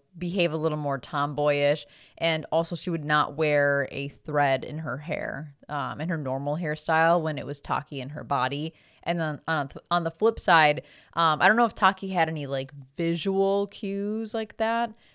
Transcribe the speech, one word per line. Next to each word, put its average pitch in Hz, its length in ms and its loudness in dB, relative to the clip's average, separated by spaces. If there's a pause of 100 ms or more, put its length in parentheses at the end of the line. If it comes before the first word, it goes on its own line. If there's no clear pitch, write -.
(180)
behave 175 360 0
a 160 40 -2
little 151 200 0
more 143 200 -2
tomboyish. 147 880 0 (320)
And 160 320 -2
also 165 280 0
she - 120 -6
would 165 140 -4
not 151 320 2
wear 143 560 2
a 139 160 -8
thread 143 560 0
in 151 160 -8
her 143 180 -6
hair, 147 560 -6 (140)
um, 127 320 -6
in 156 80 -4
her 175 100 -2
normal 143 380 -4
hairstyle 165 680 2
when 156 160 -4
it - 80 -8
was 143 140 -8
Taki 139 400 -6
in 127 100 -10
her 147 140 -10
body. 139 500 -2 (300)
And 175 160 -2
then 156 300 -4
on 151 180 -2
th-, - 240 -16
on 175 140 0
the 165 60 -2
flip 220 280 0
side, 156 420 6 (320)
um, 156 280 2
I 175 80 8
don't 220 80 4
know 240 80 6
if 214 100 -4
Taki 196 320 2
had 175 220 2
any, 151 180 -6
like, 135 240 -4 (240)
visual 196 720 0
cues 208 680 -6
like 220 240 -6
that 226 360 -2 (220)